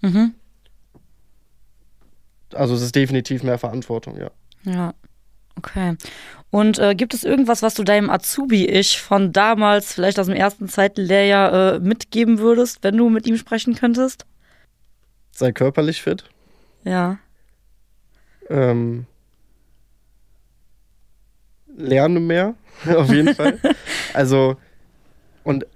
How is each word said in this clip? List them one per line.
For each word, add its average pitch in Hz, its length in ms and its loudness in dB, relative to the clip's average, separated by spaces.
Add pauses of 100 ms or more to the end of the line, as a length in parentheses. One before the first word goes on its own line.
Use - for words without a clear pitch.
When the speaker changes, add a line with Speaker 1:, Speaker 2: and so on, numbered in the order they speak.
Speaker 1:
Mhm. 214 320 0 (2250)
Speaker 2:
Also 123 200 0
es 120 80 -4
ist 123 120 -8
definitiv 131 480 -2
mehr 127 160 -2
Verantwortung, 117 600 -10
ja. - 120 -12 (340)
Speaker 1:
Ja, 180 300 -6 (600)
okay. 180 400 -6 (540)
Und, 214 280 2
äh, 202 160 4
gibt 226 200 -4
es 240 100 -8
irgendwas, 262 380 0
was 220 120 0
du 214 100 -4
deinem 208 260 2
Azubi-Ich 196 920 0
von 196 300 0
damals, 208 600 2
vielleicht 190 260 -2
aus 190 80 0
dem 190 100 -2
ersten, 196 320 -2
zweiten 202 340 0
Lehrjahr, 190 720 4
äh, 170 60 -6
mitgeben 226 580 0
würdest, 233 440 2
wenn 202 140 0
du 233 140 4
mit 220 160 0
ihm 226 100 0
sprechen 226 380 -4
könntest? 247 500 -2 (1080)
Speaker 2:
Sei 123 220 -2
körperlich 147 500 -2
fit. - 220 -6 (600)
Speaker 1:
Ja. 185 340 -2 (1300)
Speaker 2:
Ähm, 120 580 -2 (2750)
lerne 151 440 2
mehr, 175 340 -2 (180)
<laughs> - 140 -12 (100)
auf 143 160 4
jeden 151 220 4
Fall. - 280 -2
Speaker 1:
<laughs> - 60 0 (460)
Speaker 2:
Also, 131 420 2 (880)
und, 139 320 -4